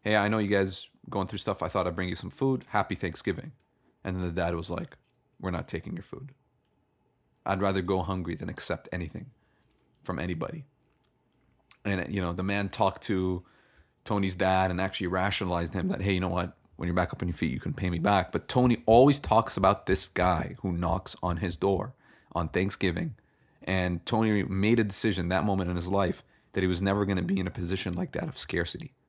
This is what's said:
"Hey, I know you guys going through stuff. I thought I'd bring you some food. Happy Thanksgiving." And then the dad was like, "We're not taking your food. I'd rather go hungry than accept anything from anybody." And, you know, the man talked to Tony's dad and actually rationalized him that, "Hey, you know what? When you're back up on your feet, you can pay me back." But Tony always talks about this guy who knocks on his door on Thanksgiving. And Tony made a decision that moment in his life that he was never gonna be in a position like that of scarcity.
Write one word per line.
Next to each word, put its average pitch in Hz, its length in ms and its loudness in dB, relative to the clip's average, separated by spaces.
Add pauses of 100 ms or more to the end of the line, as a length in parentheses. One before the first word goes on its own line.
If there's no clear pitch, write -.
"Hey, 107 140 2
I 104 120 4
know 110 120 2
you 104 80 0
guys 98 400 2 (220)
going 95 180 -2
through 101 120 -8
stuff. - 220 -4
I 78 60 -2
thought 92 200 0
I'd 82 80 -4
bring 90 140 -2
you 85 60 -4
some - 160 -10
food. 131 380 -2
Happy - 260 0
Thanksgiving." - 560 -6 (520)
And 92 120 -4
then 90 80 -4
the 87 80 -4
dad 85 240 -2
was 85 160 -6
like, 85 260 -8 (420)
"We're 92 120 -4
not 90 160 -6
taking 82 260 -8
your 87 100 -10
food. - 280 -14 (1120)
I'd 95 160 0
rather 95 220 2
go 92 180 0
hungry 87 320 -4
than 90 160 -8
accept - 420 -6
anything 85 360 -8 (760)
from 87 140 -6
anybody." 90 480 -6 (1200)
And, 98 280 -2
you 98 80 0
know, 87 120 -2
the 92 100 -4
man 101 240 0
talked - 360 0
to 92 400 -2 (600)
Tony's 98 320 0
dad 92 360 4
and 90 100 -2
actually 95 260 -2
rationalized 90 680 0
him 92 140 0
that, - 120 -4
"Hey, 98 120 2
you 92 60 2
know 92 100 0
what? 87 280 -2 (180)
When - 120 -4
you're 87 80 -2
back 90 180 0
up - 80 -8
on 92 60 -2
your 85 100 -4
feet, 69 140 0
you - 80 -4
can - 160 -4
pay 95 160 -2
me 85 80 -2
back." 95 320 2
But - 160 -4
Tony 123 400 4
always 139 320 10
talks - 380 4
about 98 280 4
this - 220 2
guy 90 560 2
who 95 80 0
knocks 87 500 -2
on 87 160 0
his 85 180 -2
door 98 380 0 (400)
on 87 160 -2
Thanksgiving. 92 640 0 (500)
And 90 440 0
Tony 110 340 2
made 104 380 2
a 110 40 4
decision 98 460 0
that 90 160 2
moment 95 240 0
in 90 60 -2
his 87 120 -2
life 98 360 0 (300)
that 98 80 0
he 92 60 2
was 90 140 2
never 98 240 2
gonna 95 160 0
be 95 180 0
in 90 60 -2
a 90 60 -4
position 90 420 -4
like 87 200 -4
that 80 140 -4
of - 120 -8
scarcity. - 560 -4 (140)